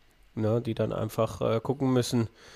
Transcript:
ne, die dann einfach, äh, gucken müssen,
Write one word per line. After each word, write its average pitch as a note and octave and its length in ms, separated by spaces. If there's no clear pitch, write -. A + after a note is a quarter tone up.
ne, A2 280
die A#2 120
dann A2 180
einfach, - 500
äh, A2+ 180
gucken C3+ 320
müssen, A#2+ 360